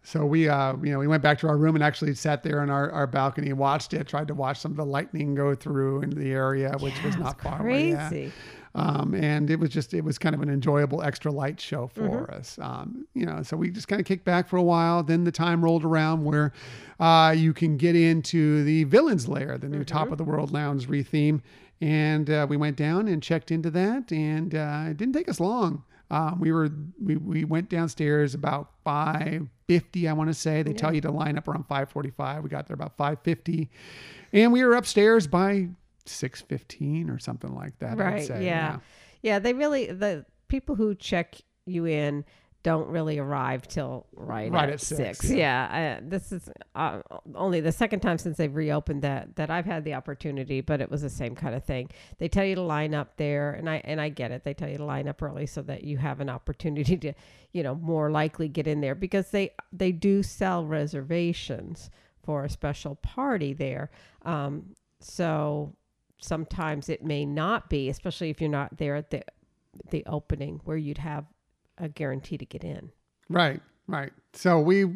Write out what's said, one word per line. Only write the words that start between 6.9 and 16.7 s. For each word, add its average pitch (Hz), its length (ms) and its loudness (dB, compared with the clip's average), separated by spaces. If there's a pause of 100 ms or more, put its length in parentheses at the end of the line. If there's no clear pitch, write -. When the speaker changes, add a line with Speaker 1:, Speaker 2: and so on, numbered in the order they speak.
Speaker 1:
was - 140 0
Speaker 2:
Yeah, 170 60 0
Speaker 1:
not 127 120 -2
Speaker 2:
it's - 80 -18
Speaker 1:
far - 240 -4
away. 277 240 2
Yeah. 285 180 -2
Speaker 2:
crazy. 156 240 -6 (400)
Speaker 1:
Um, 147 440 0
and 151 340 2
it 160 80 2
was 156 120 2
just, 147 240 -4
it 165 100 -2
was 151 120 -2
kind 156 160 0
of 147 100 -2
an 147 60 0
enjoyable 143 540 2
extra 147 300 -2
light 139 280 -4
show 127 280 -6
for 220 140 -8
Speaker 2:
Mm-hmm. 226 340 -4
Speaker 1:
us. - 260 -14
Um, - 420 -8 (100)
you 208 120 -2
know, 156 160 -4
so 165 140 -6
we 170 120 -2
just 180 200 -8
kinda 180 160 0
kicked 190 200 -2
back 180 240 2
for 185 100 2
a 180 40 4
while. 170 400 4
Then 165 220 2
the 170 80 2
time 170 320 2
rolled 165 200 4
around 160 400 4
where, 147 280 2 (480)